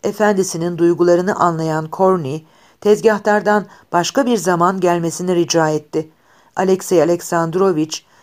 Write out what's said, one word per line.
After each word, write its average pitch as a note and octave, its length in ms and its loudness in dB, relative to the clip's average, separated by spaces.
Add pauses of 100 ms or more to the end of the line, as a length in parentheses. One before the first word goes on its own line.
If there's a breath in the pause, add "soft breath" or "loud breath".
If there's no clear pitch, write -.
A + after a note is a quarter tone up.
Efendisinin F#3+ 720 -2
duygularını F3 580 2
anlayan D#3+ 560 -2
Corney, D#3+ 540 -2 (360 soft breath)
tezgahtardan G#3 840 2 (260 loud breath)
başka F3 340 0
bir A#3+ 120 0
zaman F3+ 420 0
gelmesini F3 560 -2
rica E3 340 0
etti. D#3 420 -6 (440 soft breath)
Alexey F#3 460 2
Aleksandrovich, E3 960 -2 (240 soft breath)